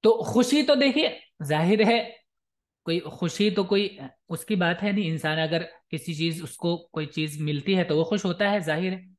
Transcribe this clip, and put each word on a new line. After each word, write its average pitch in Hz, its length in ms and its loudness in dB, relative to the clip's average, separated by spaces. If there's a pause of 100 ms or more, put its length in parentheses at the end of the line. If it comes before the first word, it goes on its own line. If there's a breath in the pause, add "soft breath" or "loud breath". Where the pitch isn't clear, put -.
तो 220 200 4 (100)
खुशी 254 300 4
तो 294 120 6
देखिए 277 440 2 (220)
जाहिर 160 420 2
है, 233 360 2 (640)
कोई 165 140 -2
खुशी 180 520 0
तो 202 120 0
कोई 196 360 -2 (300)
उसकी 175 260 -4
बात 175 260 2
है 202 120 0
नहीं, 190 180 0
इंसान 156 260 -2
अगर 160 260 0 (280)
किसी 160 240 -6
चीज, 165 280 -4
उसको 170 340 -4
कोई 156 280 -8
चीज 151 360 -6
मिलती 151 320 -2
है 180 100 2
तो 165 120 0
वो 160 80 2
खुश 196 220 -2
होता 196 240 0
है, 202 120 0
जाहिर 165 320 -2
है। - 260 -14